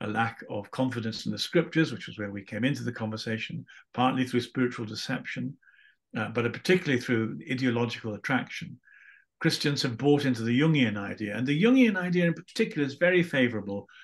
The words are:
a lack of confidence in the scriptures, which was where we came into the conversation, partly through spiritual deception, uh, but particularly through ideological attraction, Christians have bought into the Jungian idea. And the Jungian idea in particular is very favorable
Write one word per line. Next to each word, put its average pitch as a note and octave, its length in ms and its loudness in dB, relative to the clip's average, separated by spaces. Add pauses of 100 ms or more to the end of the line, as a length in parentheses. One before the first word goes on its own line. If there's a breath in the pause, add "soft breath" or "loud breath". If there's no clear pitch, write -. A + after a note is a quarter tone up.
a G2+ 60 -6
lack G#2+ 420 -2
of G#2 220 -8
confidence A2+ 560 -4
in A2 60 -2
the G#2 60 -6
scriptures, E3 520 0
which A2+ 160 -10
was G#2+ 140 -10
where G2+ 100 -6
we G2+ 140 -8
came A2 180 -6
into B2 220 0
the A#2+ 80 -4
conversation, A2 760 -6 (280 loud breath)
partly B2+ 300 2
through B2 180 0
spiritual B2 440 -2
deception, B2 720 -6 (600 soft breath)
uh, G#2+ 120 -2
but A#2 240 0
particularly D3+ 480 2
through A2+ 360 0 (140)
ideological A#2+ 640 0
attraction, - 640 -4 (600 soft breath)
Christians D3 420 0
have A#2+ 160 -2
bought C#3+ 260 4
into A#2 200 0
the A#2+ 160 4
Jungian C#3+ 360 4
idea. G2+ 400 -6
And B2 80 -2
the C#3+ 160 0
Jungian A#3 360 6
idea F3+ 300 2
in E3 80 2
particular - 520 -2
is B2 80 -4
very F3 300 4
favorable G#2+ 640 0 (160 loud breath)